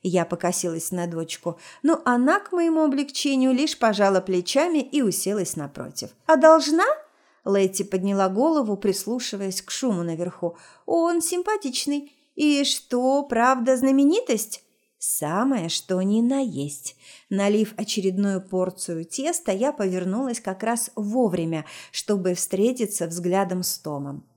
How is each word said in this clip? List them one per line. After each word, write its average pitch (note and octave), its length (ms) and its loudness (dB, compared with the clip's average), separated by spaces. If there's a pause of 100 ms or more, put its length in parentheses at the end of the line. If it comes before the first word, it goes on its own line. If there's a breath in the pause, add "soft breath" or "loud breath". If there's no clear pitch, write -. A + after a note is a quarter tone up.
Я F3 200 2
покосилась E3+ 680 -4
на F3 160 -2
дочку, E3 520 -8 (240 loud breath)
но E4 220 2
она, B3+ 340 2
к G4 140 -10
моему E4 320 2
облегчению, C4+ 680 0
лишь C#4+ 260 0
пожала G3 440 2
плечами C4+ 580 0
и C4+ 220 -2
уселась F#3+ 560 -2
напротив. - 540 -10 (140)
«А D#4 120 6
должна?» D#4+ 480 6 (600 soft breath)
Летти G3 380 2
подняла F#3+ 440 0
голову, A#3 480 2
прислушиваясь G3 840 -4
к - 100 -20
шуму G3 320 -2
наверху. E3+ 540 -6 (280 loud breath)
«Он E4+ 360 2
симпатичный. D4 920 -4 (240 loud breath)
И C#4+ 280 2
что, C4+ 600 0
правда, B3+ 540 2
знаменитость?» C#4 840 2 (340)
«Самое, F#3 720 -2
что F#3 320 -2
ни G#3 200 2
на C4 180 2
есть». D3 560 -6 (340 loud breath)
Налив G#3 480 2
очередную F#3+ 640 -2
порцию F3+ 640 -4
теста, C#4+ 460 -4
я A#3 200 0
повернулась G#3 680 -2
как F#3+ 220 -8
раз A#3 320 -2
вовремя, F3+ 680 -2 (260 loud breath)
чтобы F#3 420 -2
встретиться G#3 720 0
взглядом F3+ 560 -2
с - 160 -4
Томом. C#3+ 480 -8 (120)